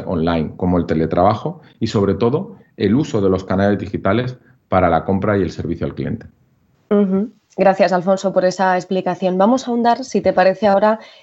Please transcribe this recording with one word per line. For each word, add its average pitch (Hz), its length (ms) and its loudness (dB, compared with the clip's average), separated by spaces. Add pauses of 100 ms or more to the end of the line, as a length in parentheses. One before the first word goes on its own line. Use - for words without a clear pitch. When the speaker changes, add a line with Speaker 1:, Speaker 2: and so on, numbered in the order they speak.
Speaker 1:
online 82 500 -2
como 90 220 0
el 82 80 0
teletrabajo 85 760 0 (200)
y, 113 80 -2
sobre 98 260 0
todo, 120 420 -2 (220)
el 104 160 2
uso 139 260 0
de 98 80 2
los 92 160 0
canales 98 340 0
digitales 101 600 -2 (320)
para 92 180 4
la 82 160 2
compra 98 320 0
y 98 60 2
el 80 80 -2
servicio - 360 -6
al 69 80 -8
cliente. 69 320 -6 (600)
Speaker 2:
Ujú. 202 420 0 (280)
Gracias, 190 340 2
Alfonso, 185 400 0
por 185 140 2
esa 185 300 0
explicación. 185 600 -2
Vamos 240 320 2
a 240 40 -4
ahondar, 240 300 0
si 202 200 -4
te 190 100 2
parece 185 340 2
ahora, 208 320 2 (240)